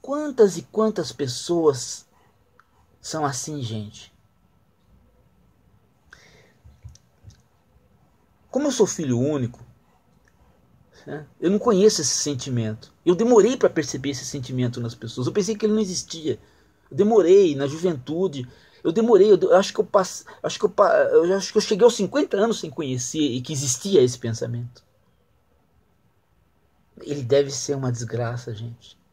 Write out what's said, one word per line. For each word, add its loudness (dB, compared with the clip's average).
Quantas 0
e -10
quantas -2
pessoas -2
são -6
assim, -6
gente? -12
Como -2
eu 0
sou 2
filho -2
único, -4
né, -14
eu 0
não 0
conheço 4
esse -2
sentimento. -4
Eu 4
demorei 4
pra 2
perceber -4
esse -8
sentimento -4
nas -8
pessoas. -8
Eu -4
pensei -2
que -6
ele 2
não 0
existia. -6
Eu -10
demorei 6
na -2
juventude. -4
Eu 0
demorei. 6
Eu 8
de-, 0
eu 6
acho 2
que -4
eu 0
passe-, -2
acho -6
que -2
eu 2
pa-, 4
eu 4
acho -8
que 0
eu 4
cheguei 0
aos 6
cinquenta -2
anos 0
sem -10
conhecer -6
e 0
que -10
existia 0
esse 2
pensamento. -8
Ele -8
deve 2
ser -6
uma -4
desgraça, -8
gente. -16